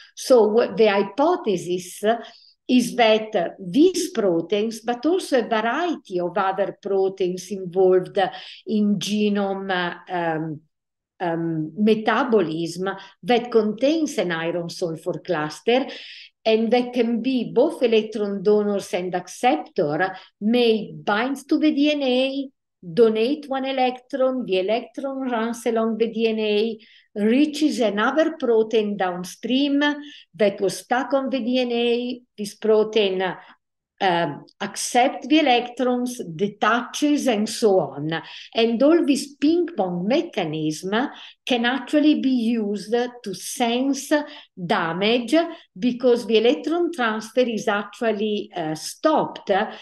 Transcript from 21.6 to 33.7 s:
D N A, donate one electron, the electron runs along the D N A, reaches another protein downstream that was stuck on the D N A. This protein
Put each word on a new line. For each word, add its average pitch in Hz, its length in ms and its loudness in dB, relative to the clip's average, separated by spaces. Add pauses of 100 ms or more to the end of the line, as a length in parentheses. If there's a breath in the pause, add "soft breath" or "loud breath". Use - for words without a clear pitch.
D 285 200 2
N 285 100 -2
A, 269 460 0 (460)
donate 226 540 2
one 262 160 -4
electron, 262 800 -2
the 185 140 0
electron 254 680 -4
runs 233 380 -2
along 226 320 0
the 226 140 0
D 226 160 0
N 220 100 -2
A, 214 400 0 (380 soft breath)
reaches 262 640 2
another 247 580 0
protein 220 580 2
downstream 233 880 -2 (520 loud breath)
that 202 260 0
was 185 180 -2
stuck 262 360 -2
on 269 160 0
the 262 100 -2
D 247 180 -2
N 247 140 -2
A. 240 480 -2 (180)
This 208 160 -10
protein 208 800 0 (640 loud breath)